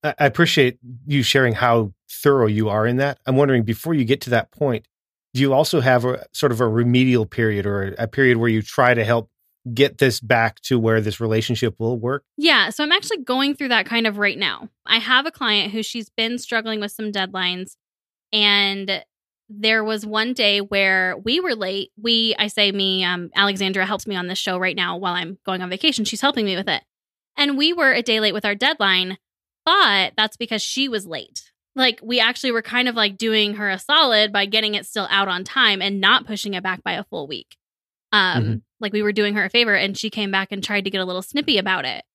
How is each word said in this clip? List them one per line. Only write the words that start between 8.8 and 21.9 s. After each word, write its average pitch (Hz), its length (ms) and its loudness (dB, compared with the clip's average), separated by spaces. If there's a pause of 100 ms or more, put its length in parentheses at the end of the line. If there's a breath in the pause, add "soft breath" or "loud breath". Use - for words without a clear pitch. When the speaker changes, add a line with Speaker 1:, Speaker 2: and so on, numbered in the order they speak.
Speaker 1:
to 117 100 0
help 117 260 0 (420)
get 135 260 2
this 127 200 4
back 113 440 2
to 127 140 0
where 113 240 2
this 107 200 -4
relationship 110 580 0
will 117 220 -2
work? 127 240 -6 (120)
Speaker 2:
Yeah. 277 340 2
So 285 120 -6
I'm 302 80 -2
actually 403 280 -2
going 269 360 -2
through 277 140 -8
that 220 180 0
kind 226 220 0
of 208 100 -4
right 202 180 0
now. 156 320 -6 (180)
I 220 120 2
have 254 280 2
a 330 40 -4
client 208 400 -2
who 214 140 -6
she's 220 260 -10
been 226 280 -4
struggling 220 420 -4
with 202 100 -6
some 214 220 -8
deadlines, 185 640 -4 (560)
and 202 720 2 (440)
there 220 340 0
was 214 240 -4
one 214 260 -2
day 208 280 2
where 190 560 0
we 233 240 -2
were 349 140 -2
late. 196 360 -6 (100)